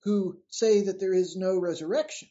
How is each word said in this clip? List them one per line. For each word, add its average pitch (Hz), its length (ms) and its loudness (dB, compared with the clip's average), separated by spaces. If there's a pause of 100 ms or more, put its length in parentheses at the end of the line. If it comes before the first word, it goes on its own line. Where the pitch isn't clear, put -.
who 196 460 -2
say 220 320 4
that 190 180 -2
there 190 140 0
is 180 240 0
no 185 200 0
resurrection. 175 720 -4